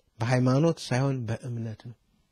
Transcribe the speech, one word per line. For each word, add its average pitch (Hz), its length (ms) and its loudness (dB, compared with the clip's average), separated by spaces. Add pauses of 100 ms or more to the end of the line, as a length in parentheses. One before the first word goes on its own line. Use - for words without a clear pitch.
(200)
በሃይማኖት 127 600 4
ሳይሆን 131 440 0
በእምነት 113 600 -8
ነው፣ 113 120 -16 (360)